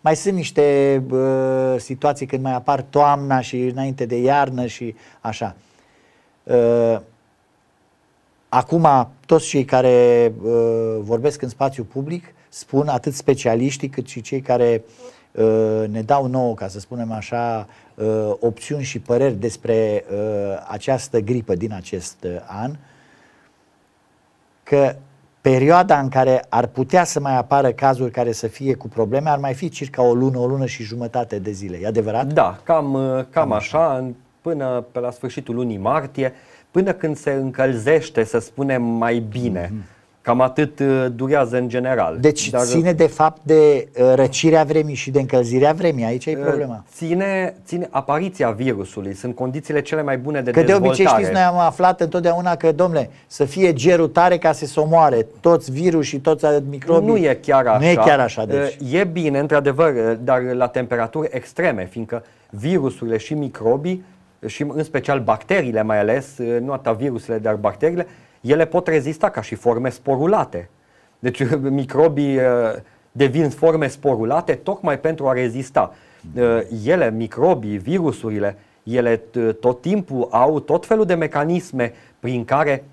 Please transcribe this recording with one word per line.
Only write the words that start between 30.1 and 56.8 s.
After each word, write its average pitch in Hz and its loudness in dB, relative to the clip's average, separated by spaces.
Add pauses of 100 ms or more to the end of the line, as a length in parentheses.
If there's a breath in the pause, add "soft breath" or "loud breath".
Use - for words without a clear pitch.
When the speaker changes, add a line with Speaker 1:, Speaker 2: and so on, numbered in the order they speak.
Speaker 1:
lună, 127 0
o 123 0
lună 135 -2
și 117 -10
jumătate 117 -6
de 98 -8
zile. 95 -10
E 98 -6
adevărat? 110 -2
Speaker 2:
Da, 135 0
cam, 151 0
uh, 135 0
cam 131 -2
Speaker 1:
Cam 147 0
așa. 107 -2
Speaker 2:
așa, 160 2
în, 127 -8 (260)
până 131 -4
pe - -6
la 123 -4
sfârșitul 123 -10
lunii 117 -4
martie, 131 -2 (380 soft breath)
până 190 0
când 160 -4
se - -4
încălzește, 131 0
să 113 -2
spunem, 131 -4
mai 117 0 (120)
bine. 104 -4
Speaker 1:
Mhm. 107 -10 (380 soft breath)
Speaker 2:
Cam 123 0
atât, 139 0
uh, 135 2
durează 131 0
în 123 -2
general. 117 -2
Speaker 1:
Deci 147 2
Speaker 2:
Dar 123 0
Speaker 1:
ține, 160 2
de 160 4
fapt, 156 0
de, 147 4 (100)
uh, 127 6
răcirea 151 4
vremii 151 -2
și 135 -8
de 139 2
încălzirea 127 2
vremii. 156 -2
Aici 120 -4
e 156 -4
Speaker 2:
Uh, 139 -8
Speaker 1:
problema. 135 -4 (100)
Speaker 2:
ține, 185 -4 (100)
ține 175 -8
apariția 143 -2
virusului. 101 -6
Sunt 123 -10
condițiile 143 -4
cele 156 -4
mai 139 -2
bune 139 -6
de 123 -4
Speaker 1:
Că 156 6
de 185 6
obicei, 190 4
Speaker 2:
dezvoltare. 143 4
Speaker 1:
știți, 95 -2
noi 185 2
am 180 2
aflat 175 2
întotdeauna 175 0
că, 160 2
domnule, 156 0 (160 soft breath)
să - -2
fie 175 2
gerul 160 4
tare 175 4
ca 160 2
să 151 -4
se 139 -2
omoare 151 4 (140)
toți 165 4
virusii, 151 0
toți 151 0 (240)
microbii. 165 2